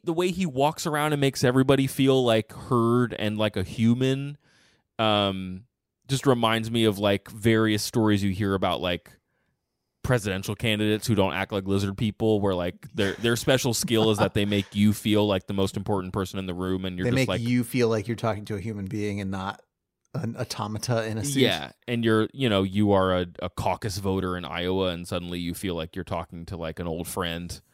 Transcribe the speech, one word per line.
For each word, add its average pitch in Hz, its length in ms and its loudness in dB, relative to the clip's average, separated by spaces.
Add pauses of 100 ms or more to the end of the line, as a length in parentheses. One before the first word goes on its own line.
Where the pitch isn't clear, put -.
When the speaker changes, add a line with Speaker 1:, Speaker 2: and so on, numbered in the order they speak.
Speaker 1:
the 170 80 -2
way 180 180 0
he 185 160 -2
walks 139 400 0
around 151 260 0
and 143 80 0
makes 139 240 0
everybody 135 420 4
feel, 131 380 4
like, 113 280 2
heard 120 640 2
and 107 200 -2
like 107 180 0
a 98 60 0
human, 131 760 0 (640)
um, 98 640 0 (440)
just 135 180 -2
reminds 113 440 4
me 117 140 2
of, 104 140 4
like, 101 320 0
various 110 520 2
stories 107 400 2
you 101 80 0
hear 98 240 0
about, 90 260 0
like, 90 300 -4 (920)
presidential 101 520 -2
candidates 107 520 0
who 117 80 2
don't 95 180 2
act 95 180 -4
like 98 160 -4
lizard 98 300 0
people, 110 440 0
where, 98 140 2
like, 90 400 -4
their, 98 200 0
their 117 220 0
special 131 380 0
skill 110 360 2
is 104 80 2
that 101 160 0
they 104 100 0
make 101 300 -2
you 104 180 4
feel 104 340 2
like 95 200 0
the 101 80 -8
most 98 220 0
important 95 360 -4
person 98 260 -4
in 95 80 -6
the 90 80 -6
room, 92 300 -4
and 90 140 -6
you're 90 80 -2
Speaker 2:
They 123 40 0
Speaker 1:
just 123 60 0
Speaker 2:
make 131 120 0
Speaker 1:
like 95 120 -2
Speaker 2:
you 123 240 0
feel 120 240 0
like 110 180 -2
you're 117 100 -4
talking 107 300 -4
to 107 100 -8
a 95 40 -6
human 104 260 -8
being 104 340 -4
and 98 100 -6
not 95 300 -8 (520)
an 117 240 -6
automata 110 720 -4
in 110 120 -4
a 110 60 -4
suit. 139 180 0
Speaker 1:
Yeah, 82 280 0 (180)
and 117 160 -2
you're, 110 300 4
you 131 160 0
know, 98 120 4
you 101 300 2
are 92 280 4
a, 90 60 -2 (160)
a 90 60 -4
caucus 92 480 -4
voter 95 400 -2
in 87 80 -8
Iowa, 90 440 -2
and 87 200 -8
suddenly 87 320 -6
you 85 140 -4
feel 90 200 -6
like 82 220 -8
you're 92 80 -6
talking 85 420 -8
to, 98 100 -10
like, 82 220 -8
an 87 80 -6
old 82 220 -6
friend, 85 520 -6 (140)